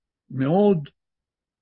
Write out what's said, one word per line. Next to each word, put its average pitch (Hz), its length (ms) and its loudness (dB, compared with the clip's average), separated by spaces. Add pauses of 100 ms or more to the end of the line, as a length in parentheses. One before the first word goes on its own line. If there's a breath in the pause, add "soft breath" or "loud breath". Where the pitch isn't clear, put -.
(320)
מאוד, 170 460 2 (840)